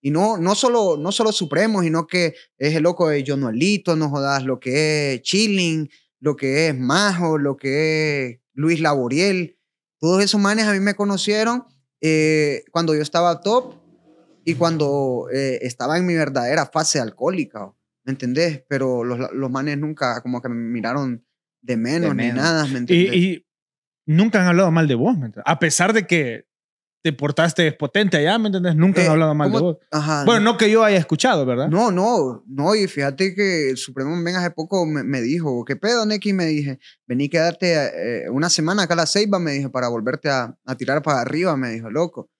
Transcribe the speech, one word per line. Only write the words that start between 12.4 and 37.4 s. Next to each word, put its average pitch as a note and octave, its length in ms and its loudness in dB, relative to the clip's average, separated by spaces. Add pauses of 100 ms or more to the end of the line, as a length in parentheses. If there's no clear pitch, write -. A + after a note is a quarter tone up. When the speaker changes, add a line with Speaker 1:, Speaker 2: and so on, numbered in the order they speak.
Speaker 1:
cuando E3 240 0
yo D3+ 60 0
estaba E3+ 400 0
top B3 340 -2 (680)
y E3 120 0
cuando, C#3 760 0
eh, C3+ 300 -2
estaba B2+ 340 -4
en F3+ 80 0
mi F3 100 0
verdadera C#3 520 0
fase D#3 320 0
alcohólica, A#2 760 -4 (300)
¿me C3 80 -8
entendés? C3+ 560 -2
Pero B2+ 380 -2
los, B2 280 -4
los C3 160 -4
manes C#3 300 -4
nunca C#3 420 -4
como B2 200 -6
que B2+ 80 -8
me A#2+ 60 -6
miraron A#2 720 -4 (360)
de A#2+ 160 -4
menos D3+ 320 0
Speaker 2:
De C#3 60 0
Speaker 1:
ni - 120 -2
Speaker 2:
menos. B2+ 160 -2
Speaker 1:
nada, D#3+ 240 2
¿me C3 60 -4
Speaker 3:
Y, C3 40 -4
Speaker 1:
entendés? F3 380 2
Speaker 3:
y F3+ 300 0 (600)
nunca F#3+ 360 4
han F3+ 60 4
hablado F3 240 6
mal D#3+ 160 4
de C3+ 60 2
vos, F3 240 2
¿me C3 100 -4
entendés? G#2 200 -14
A D#3+ 100 2
pesar F3 360 2
de G#3+ 120 2
que C#3 400 -2 (560)
te D#3+ 100 0
portaste D#3 600 0
potente F3+ 460 0
allá, E3+ 200 2
¿me A3 120 0
entendés? F3+ 260 0
Nunca F3+ 260 4
han E3+ 60 4
Speaker 1:
Eh, - 20 4
Speaker 3:
hablado D#3 240 4
mal D3 180 2
de - 60 0
Speaker 1:
¿cómo? E3+ 160 2
Speaker 3:
vos. - 40 -8 (120)
Speaker 1:
Ajá. D3+ 360 -2
Speaker 3:
Bueno, A3+ 160 6
no A3 160 2
que G#3+ 120 4
yo A3 140 6
haya G3+ 140 4
escuchado, E3 500 2
¿verdad? B2+ 220 0
Speaker 1:
No, G#3 220 2
no, F3+ 540 0
no, C#3+ 300 0
y G3+ 120 0
fíjate C#3+ 460 -2
que F3+ 380 0
el B2+ 60 -4
Supremo C3+ 380 -6
Men E3+ 200 -4
hace F3 160 -2
poco E3+ 340 -2
me, D3+ 180 -2
me C3 180 -2
dijo, C3 440 -2
"¿Qué C#3 100 -4
pedo, A3+ 300 0
Neki?", G#3 280 -2
me F#3 120 0
dije, C#3+ 320 -2 (300)
"Vení C#3 220 -2
quedarte, E3+ 440 0 (520)